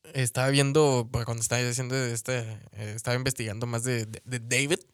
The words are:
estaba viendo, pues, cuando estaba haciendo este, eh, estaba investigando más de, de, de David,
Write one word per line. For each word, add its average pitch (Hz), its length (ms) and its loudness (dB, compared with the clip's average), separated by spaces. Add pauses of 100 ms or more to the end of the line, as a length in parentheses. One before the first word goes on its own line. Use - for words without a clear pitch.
(140)
estaba 131 360 2
viendo, 139 640 4
pues, 120 140 -2
cuando 117 160 -4
estaba 123 280 0
haciendo 123 260 -2
este, 123 440 -2 (320)
eh, 104 240 -8
estaba 123 200 0
investigando 120 520 -2
más 117 160 -2
de, 120 220 0
de, 110 200 -12
de 123 140 -6
David, 127 400 0 (140)